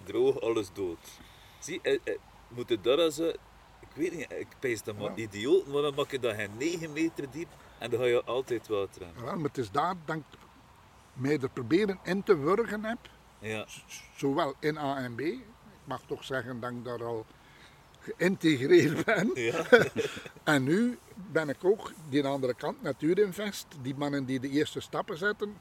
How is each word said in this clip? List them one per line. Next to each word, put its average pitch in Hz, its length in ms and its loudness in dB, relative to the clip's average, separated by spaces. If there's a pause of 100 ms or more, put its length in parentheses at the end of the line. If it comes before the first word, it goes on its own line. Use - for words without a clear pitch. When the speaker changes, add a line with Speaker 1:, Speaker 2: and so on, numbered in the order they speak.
Speaker 1:
droog, 123 360 2
alles 110 320 0
dood. 90 260 -6 (600)
Zie, - 240 -10
eh, 135 220 2
eh, 107 140 -4 (300)
moet 120 200 -10
het 110 160 0
daar 127 160 6
als, 160 180 2
eh, 165 80 0 (540)
ik - 140 -20
weet 170 220 -2
niet, 135 160 -8
ik 87 140 -8 (120)
pijs 117 240 -2
dat 104 160 -8
maar 104 180 -4
Speaker 2:
Ja. 107 60 -4
Speaker 1:
idioot, 110 440 2
maar 143 160 -2
dan 147 120 -2
maak 139 160 -2
je 139 80 -4
dat 117 160 0
geen 104 240 -4
negen 160 340 -4
meter 156 380 -4
diep 156 180 -10 (300)
en 117 120 -8
dan 117 100 0
ga 127 60 2
je 120 180 4
altijd 123 440 -4
water 98 360 -4
aan. 85 200 -14
Speaker 2:
Ja, 147 100 -6
maar 170 140 -4
het 131 100 -6
is 110 120 -4
daar 160 240 0 (100)
dat 160 120 -4
ik 156 60 -8 (920)
mij 139 280 0
er 127 100 -2
proberen 180 520 2
in 190 200 -2
te 196 140 6
wurgen 202 480 0
heb. 226 140 -6 (400)
Speaker 1:
Ja. 107 280 -6
Speaker 2:
Z-, - 200 -18
z-, - 160 -16 (140)
zowel 139 420 0
in 156 200 0
A 139 180 -2
en 123 180 -6
B, 117 60 -8
ik 214 240 -4 (400)
mag 131 220 -8
toch - 180 -8
zeggen 127 360 -4
dat 123 100 -6
ik 120 140 -8
daar 117 200 -6
al 113 220 -4 (720)
geïntegreerd 160 1040 4
ben. 208 300 2
Speaker 1:
Ja. 156 360 0
Speaker 2:
<laughs> 226 160 10 (580)
En 143 200 4
nu 220 340 2 (160)
ben 160 340 -2
ik - 160 -8
ook 196 280 2 (160)
die 139 180 2
andere 135 280 0
kant, - 280 -6
Natuurinvest, 185 840 0 (160)
die 135 120 -4
mannen 143 300 -2
die 131 160 -2
de 135 80 -6
eerste 139 320 0
stappen 165 380 -6
zetten. 208 300 -2 (120)